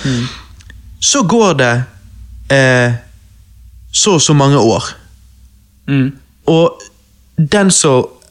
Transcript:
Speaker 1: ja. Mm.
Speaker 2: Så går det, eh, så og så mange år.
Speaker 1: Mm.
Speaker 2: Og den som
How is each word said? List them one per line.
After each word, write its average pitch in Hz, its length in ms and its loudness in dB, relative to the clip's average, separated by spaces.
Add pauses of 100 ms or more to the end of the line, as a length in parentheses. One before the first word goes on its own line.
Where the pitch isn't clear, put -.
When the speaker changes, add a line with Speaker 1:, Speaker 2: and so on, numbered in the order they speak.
Speaker 1:
ja. 139 60 -4
Mm. 123 180 -4 (720)
Speaker 2:
Så - 220 0
går 202 320 2
det, 127 180 0 (800)
eh, 127 420 2 (1000)
så - 220 0
og 147 80 0
så 156 120 0
mange 139 240 2
år. 107 260 0 (1040)
Speaker 1:
Mm. 139 240 -2 (340)
Speaker 2:
Og 160 340 2 (580)
den 190 320 2
som 131 360 0 (240)